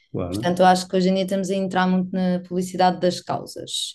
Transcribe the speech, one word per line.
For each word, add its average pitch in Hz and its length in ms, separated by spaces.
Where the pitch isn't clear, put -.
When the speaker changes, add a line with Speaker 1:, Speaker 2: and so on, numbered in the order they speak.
Speaker 1:
claro. 90 180
Speaker 2:
Portanto, 165 300
eu 185 60
acho 185 220
que 190 80
hoje 185 140
em 190 40
dia 190 100
estamos 190 260
a 196 40
entrar 185 320
muito 185 260
na 180 360
publicidade 180 520
das 175 200
causas - 760